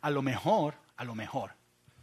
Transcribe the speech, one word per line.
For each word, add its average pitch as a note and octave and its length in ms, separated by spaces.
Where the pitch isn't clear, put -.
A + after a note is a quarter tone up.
a - 80
lo C#3+ 140
mejor, D3 520
a - 80
lo A#2 100
mejor, A2 380